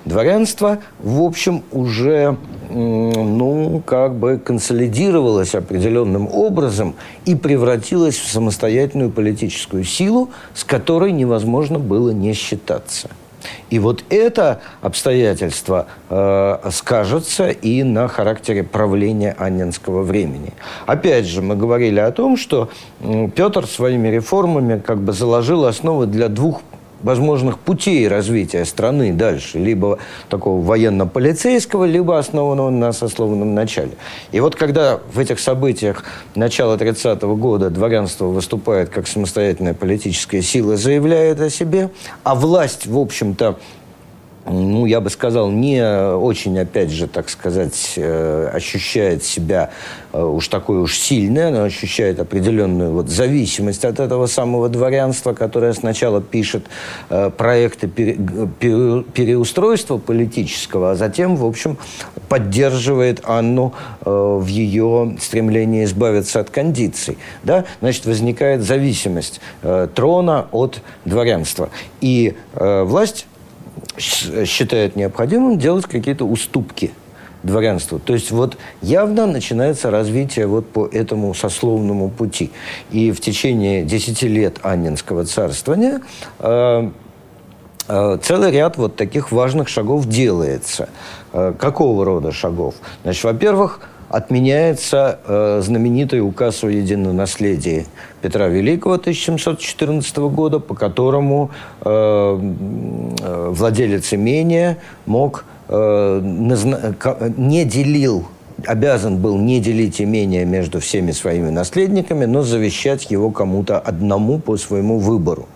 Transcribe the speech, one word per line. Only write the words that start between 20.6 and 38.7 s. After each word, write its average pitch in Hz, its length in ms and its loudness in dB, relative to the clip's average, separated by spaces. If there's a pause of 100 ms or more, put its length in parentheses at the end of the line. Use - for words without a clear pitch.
Опять 120 400 2
же, 87 160 -4
мы 98 120 -2
говорили 113 460 2
о 110 100 2
том, 254 260 2
что, 127 340 -2 (300)
м, 110 300 0
Петр 196 360 0
своими 123 420 0
реформами 120 760 2
как 113 140 -2
бы 98 140 -2
заложил 120 520 2
основы 131 420 0
для 110 220 0
двух 113 340 -2 (400)
возможных 131 560 2
путей 165 500 2
развития 98 560 0
страны 117 480 0
дальше, 82 460 0
либо 101 400 0 (320)
такого 95 340 0
военно-полицейского, 123 1200 2
либо 175 340 2
основанного 143 520 0
на 120 220 2
сословном 107 600 -2
начале. 104 360 -2 (420)
И 104 80 2
вот 156 160 2
когда 143 420 2 (140)
в 117 60 -2
этих 127 200 0
событиях 127 640 0 (300)
начала 110 440 2
тридцатого 110 580 0
года 107 320 2
дворянство 101 560 0
выступает 92 640 0